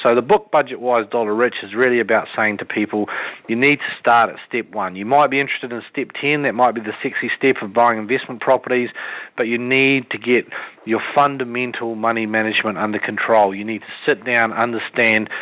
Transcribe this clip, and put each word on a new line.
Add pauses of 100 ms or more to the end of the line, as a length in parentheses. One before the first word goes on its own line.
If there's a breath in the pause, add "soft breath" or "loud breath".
So
the
book
Budget
Wise,
Dollar
Rich
is
really
about
saying
to
people, (420 loud breath)
you
need
to
start
at (100)
step
one.
You
might
be
interested
in (100)
step (120)
ten.
That
might
be
the (100)
sexy
step
of
buying
investment
properties, (460 loud breath)
but
you
need
to
get (400 loud breath)
your (120)
fundamental
money
management
under
control.
You
need
to
sit
down,
understand, (120)